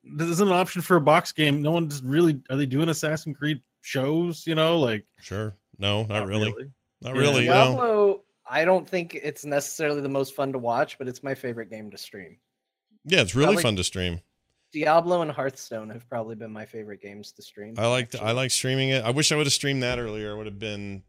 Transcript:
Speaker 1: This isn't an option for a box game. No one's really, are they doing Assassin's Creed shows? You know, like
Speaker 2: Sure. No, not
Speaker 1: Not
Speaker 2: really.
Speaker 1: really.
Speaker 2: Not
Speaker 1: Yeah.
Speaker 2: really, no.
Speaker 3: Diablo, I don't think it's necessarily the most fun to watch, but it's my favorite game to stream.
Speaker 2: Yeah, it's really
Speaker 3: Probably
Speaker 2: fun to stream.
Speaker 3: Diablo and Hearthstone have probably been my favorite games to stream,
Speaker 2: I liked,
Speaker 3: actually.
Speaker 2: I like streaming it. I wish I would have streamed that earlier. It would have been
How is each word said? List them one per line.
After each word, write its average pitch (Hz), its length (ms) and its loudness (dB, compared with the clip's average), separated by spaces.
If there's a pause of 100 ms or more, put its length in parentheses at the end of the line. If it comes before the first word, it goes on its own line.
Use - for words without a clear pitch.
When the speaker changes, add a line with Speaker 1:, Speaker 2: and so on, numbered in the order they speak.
Speaker 1:
This 147 260 -4
isn't 180 180 2
an 185 60 4
option 180 280 0
for 185 160 4
a 156 40 6
box 151 300 4
game. 151 300 2
No 151 100 0
one's 151 300 -2
really, 147 480 2
are 131 60 -4
they 143 100 0
doing 143 240 0
Assassin's 156 480 -4
Creed 147 240 -4 (200)
shows? 156 680 -2
You 160 80 -2
know, 160 240 4
like 113 260 0 (140)
Speaker 2:
Sure. 104 360 -8 (220)
No, 101 260 0
not 104 60 -6
Speaker 1:
Not 104 180 -2
Speaker 2:
really. 107 260 0
Speaker 1:
really. 131 180 -12 (300)
Speaker 2:
Not 127 140 -8
Speaker 1:
Yeah. 127 60 2
Speaker 2:
really, 135 260 4
no. 123 60 4
Speaker 3:
Diablo, 208 680 4 (280)
I 147 140 2
don't 180 240 4
think 175 340 -4
it's 147 220 -8
necessarily 147 560 -2
the 139 80 -4
most 135 260 -2
fun 135 200 -4
to 135 40 -4
watch, 120 400 -2
but 127 120 -8
it's 123 120 -14
my 135 140 -6
favorite 117 340 -8
game 107 220 -14
to 95 60 -20
stream. 90 400 -18 (680)
Speaker 2:
Yeah, 160 180 4
it's 95 140 0
really 143 120 6
Speaker 3:
Probably 196 160 4
Speaker 2:
fun 110 120 2
to 90 80 -2
stream. 90 380 -4 (500)
Speaker 3:
Diablo 165 500 2
and 151 80 -2
Hearthstone 131 600 -8
have 113 180 -16
probably 113 280 -8
been 110 160 -14
my 107 140 -12
favorite 104 360 -14
games 101 320 -18
to - 80 -20
stream, 107 360 -18
Speaker 2:
I 113 100 -2
liked, 123 280 -2
Speaker 3:
actually. 110 140 -4
Speaker 2:
I - 20 0
like 127 200 -2
streaming 131 380 0
it. 131 140 0
I 113 80 0
wish 147 220 2
I - 20 2
would 147 120 2
have 135 60 2
streamed 135 300 0
that 123 160 -2
earlier. 107 320 -6
It 104 60 -8
would 107 100 -10
have 98 120 -12
been 101 500 -8